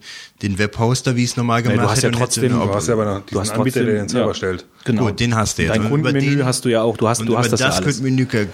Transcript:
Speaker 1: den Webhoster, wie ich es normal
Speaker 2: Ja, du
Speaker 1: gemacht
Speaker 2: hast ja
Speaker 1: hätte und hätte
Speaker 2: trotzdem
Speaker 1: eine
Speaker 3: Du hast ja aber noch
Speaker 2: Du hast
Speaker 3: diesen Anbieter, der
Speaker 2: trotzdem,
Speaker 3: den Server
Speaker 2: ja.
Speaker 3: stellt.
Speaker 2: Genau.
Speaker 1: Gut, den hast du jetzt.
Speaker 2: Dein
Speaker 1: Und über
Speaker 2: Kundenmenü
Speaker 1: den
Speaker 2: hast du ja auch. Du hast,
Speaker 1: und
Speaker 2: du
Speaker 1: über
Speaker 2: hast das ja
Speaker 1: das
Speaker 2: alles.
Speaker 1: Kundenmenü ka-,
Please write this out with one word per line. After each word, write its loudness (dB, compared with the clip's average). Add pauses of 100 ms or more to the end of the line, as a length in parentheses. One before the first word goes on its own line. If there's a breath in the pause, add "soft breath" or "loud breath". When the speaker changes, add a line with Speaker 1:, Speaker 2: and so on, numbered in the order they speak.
(420 loud breath)
Speaker 1:
den -2
Webhoster, 0
wie 2
ich -2
es -10
normal 0
Speaker 2:
Ja, 0
du 2
Speaker 1:
gemacht 2
Speaker 2:
hast 0
ja 2
Speaker 1:
hätte 0
und 0
hätte 0
Speaker 2:
trotzdem 0
Speaker 1:
eine 2
Speaker 3:
Du 0
hast -2
ja 0
aber 2
noch -2
Speaker 2:
Du -4
hast -2
Speaker 3:
diesen -2
Anbieter, 0
der 0
Speaker 2:
trotzdem, 0
Speaker 3:
den -8
Server 0
Speaker 2:
ja. -2
Speaker 3:
stellt. -4 (180)
Speaker 2:
Genau. 2
Speaker 1:
Gut, -2
den 0
hast 0
du 0
jetzt. 2
Speaker 2:
Dein 2
Speaker 1:
Und 0
über 0
Speaker 2:
Kundenmenü 2
Speaker 1:
den 0
Speaker 2:
hast -2
du 2
ja 2
auch. 0
Du 2
hast, 0
Speaker 1:
und -4
Speaker 2:
du 2
Speaker 1:
über 2
Speaker 2:
hast 2
das 2
ja 2
Speaker 1:
das 0
Speaker 2:
alles. 0
Speaker 1:
Kundenmenü 0
ka-, 0